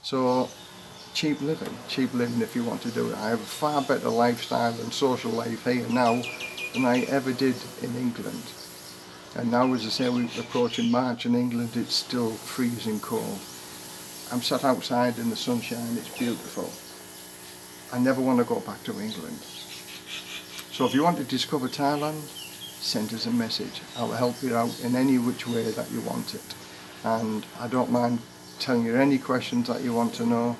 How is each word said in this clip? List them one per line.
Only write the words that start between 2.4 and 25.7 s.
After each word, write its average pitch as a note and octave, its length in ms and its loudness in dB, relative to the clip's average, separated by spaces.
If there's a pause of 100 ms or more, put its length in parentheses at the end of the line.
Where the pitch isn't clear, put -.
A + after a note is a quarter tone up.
if G#2+ 120 -2
you B2 80 2
want A2 200 -2
to A#2+ 80 -2
do A#2 180 0
it. A2 80 -2
I G#2+ 140 0
have A2+ 100 2
a G#2 40 -6 (180)
far D3 180 4
better B2+ 300 2
lifestyle A#2+ 680 4
and A#2 120 -6
social B2+ 380 2
life A#2 340 -2
here B2 240 2
now A#2+ 340 6 (520)
than B2+ 100 2
I B2 200 6
ever C3 280 2
did B2+ 240 2 (240)
in B2 160 -4
England. A#2+ 460 -2 (920)
And A#2 140 0
now, B2+ 220 6
as A2+ 140 0
I - 20 -2
say, B2 220 2
we're A#2+ 180 2 (100)
approaching A#2+ 520 0
March A#2+ 340 2
in A#2+ 100 4
England, A#2+ 400 2
it's A2+ 200 -2
still A#2 380 0
freezing A2 680 -2
cold. A2 400 -2 (920)
I'm B2 120 0
sat C3 200 0
outside B2 560 4
in A#2 120 0
the G#2 60 -2
sunshine, A#2 600 -2
it's - 220 -8
beautiful. A2+ 520 -2 (1300)
I - 20 0
never B2+ 220 6
want B2+ 200 4
to A#2+ 40 6
go A#2 160 0
back - 240 -8
to G#2 160 -6
England. D#2+ 380 -6 (1400)
So C3 60 4
if A#2 80 0
you C#3 80 6
want E3 160 4
to C#3+ 60 -2
discover B2+ 440 0
Thailand, D3 540 0 (580)
send G#2+ 320 -2
us A2 140 -4
a A2+ 40 -2
message. A2+ 520 0 (140)
I'll A#2 140 -2
help A#2+ 320 0
you A#2+ 140 0
out A#2 240 2
in B2 160 2
any C3 220 6
which B2 280 0
way A2+ 240 0